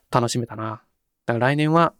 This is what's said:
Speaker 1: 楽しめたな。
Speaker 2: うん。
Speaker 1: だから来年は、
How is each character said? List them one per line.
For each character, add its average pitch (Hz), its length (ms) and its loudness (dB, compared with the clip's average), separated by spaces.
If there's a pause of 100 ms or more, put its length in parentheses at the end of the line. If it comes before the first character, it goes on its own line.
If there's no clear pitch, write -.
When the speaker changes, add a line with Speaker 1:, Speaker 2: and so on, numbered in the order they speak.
(100)
Speaker 1:
楽 120 180 2
し 123 120 -4
め 117 80 -8
た 107 80 -14
な。 110 80 -8
Speaker 2:
う - 20 -8
ん。 110 40 -8
Speaker 1:
だ 107 80 -12
か - 560 -12
ら 117 40 -2
来 131 180 2
年 151 160 0
は、 165 280 2